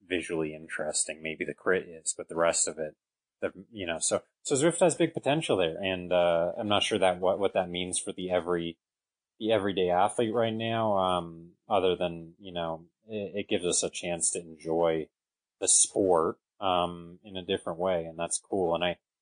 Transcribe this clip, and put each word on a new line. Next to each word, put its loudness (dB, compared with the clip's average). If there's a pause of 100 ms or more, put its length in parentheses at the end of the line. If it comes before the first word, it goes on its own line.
visually -4
interesting. -6
Maybe -6
the -8
crit 0
is, -10
but -10
the -8
rest 4
of -8
it, -6 (460)
the, -4 (200)
you -8
know, -2
so, -2 (220)
so -2
Zwift 2
has 4
big 0
potential 0
there, 2
and, -2
uh, 4
I'm -2
not 4
sure 0
that 4
what, 2
what 2
that 0
means -4
for -6
the -6
every, 0 (640)
the 0
everyday 2
athlete 2
right 2
now, 0
um, 0 (180)
other 2
than, -4
you -16
know, -6 (240)
it, -8
it -6
gives 0
us 0
a -2
chance -4
to -6
enjoy 0 (520)
the -4
sport, 2 (240)
um, -2
in -14
a -8
different -2
way, 0
and -12
that's -4
cool. 0
And 0
I, 0 (240)